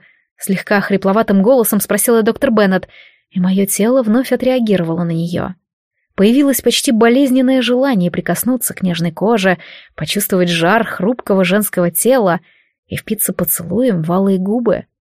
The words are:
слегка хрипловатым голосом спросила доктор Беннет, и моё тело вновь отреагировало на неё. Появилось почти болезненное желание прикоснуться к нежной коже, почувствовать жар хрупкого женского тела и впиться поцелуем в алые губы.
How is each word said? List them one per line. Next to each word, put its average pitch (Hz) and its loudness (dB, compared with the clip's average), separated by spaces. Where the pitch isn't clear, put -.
слегка 196 -2
хрипловатым 196 0
голосом 220 2
спросила 220 0
доктор 233 0
Беннет, 196 2
и 185 -6
моё 190 0
тело 240 0
вновь 240 0
отреагировало 208 0
на 170 -4
неё. 170 -4
Появилось 247 2
почти 240 0
болезненное 254 4
желание 240 0
прикоснуться 185 -4
к - -10
нежной 170 -2
коже, 190 0
почувствовать 180 -2
жар 175 0
хрупкого 190 -2
женского 180 0
тела 202 0
и 170 -8
впиться - -6
поцелуем 180 -2
в 170 -2
алые 196 0
губы. 214 -2